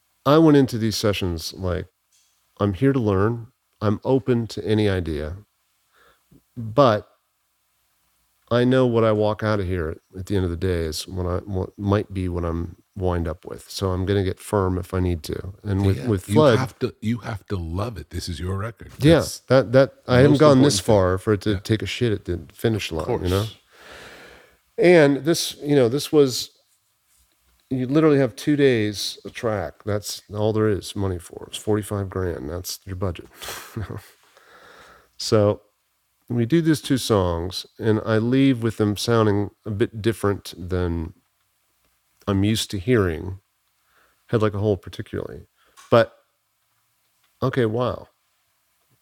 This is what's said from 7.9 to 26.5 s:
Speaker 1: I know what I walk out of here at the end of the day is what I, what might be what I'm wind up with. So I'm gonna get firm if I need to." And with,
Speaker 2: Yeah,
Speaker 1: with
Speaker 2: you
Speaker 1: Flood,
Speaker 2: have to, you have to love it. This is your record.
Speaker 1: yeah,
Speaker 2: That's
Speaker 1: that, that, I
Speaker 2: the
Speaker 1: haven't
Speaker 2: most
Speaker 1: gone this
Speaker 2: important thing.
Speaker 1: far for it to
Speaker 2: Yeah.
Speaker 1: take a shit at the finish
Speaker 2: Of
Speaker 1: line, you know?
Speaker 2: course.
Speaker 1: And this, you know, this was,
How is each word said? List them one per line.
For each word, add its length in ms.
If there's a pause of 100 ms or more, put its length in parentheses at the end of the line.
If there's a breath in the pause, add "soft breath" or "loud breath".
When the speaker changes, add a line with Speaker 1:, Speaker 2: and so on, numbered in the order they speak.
Speaker 1:
I 140
know 220
what 180
I 80
walk 300
out 180
of 60
here 320 (200)
at 60
the 120
end 100
of 40
the 60
day 280
is 220
what 200
I, 140
what 380
might 360
be 160
what 160
I'm 300 (200)
wind 300
up 180
with. 240
So 220
I'm 160
gonna 180
get 160
firm 380
if 160
I 60
need 240
to." 280 (100)
And 220
with, 140
Speaker 2:
Yeah, 80
Speaker 1:
with 220
Speaker 2:
you 80
Speaker 1:
Flood, 220
Speaker 2:
have 200
to, 240
you 160
have 300
to 80
love 420
it. 120
This 180
is 120
your 160
record. 440
Speaker 1:
yeah, 160
Speaker 2:
That's 240
Speaker 1:
that, 320
that, 220 (140)
I 40
Speaker 2:
the 100
Speaker 1:
haven't 100
Speaker 2:
most 80
Speaker 1:
gone 220
this 180
Speaker 2:
important 60
thing. 80
Speaker 1:
far 240
for 160
it 80
to 100
Speaker 2:
Yeah. 80
Speaker 1:
take 220
a 40
shit 260
at 120
the 160 (140)
finish 380
Speaker 2:
Of 60 (100)
Speaker 1:
line, 160
you 40
know? 120
Speaker 2:
course. 160 (1200 loud breath)
Speaker 1:
And 460
this, 380
you 140
know, 140
this 220
was, 380 (1200)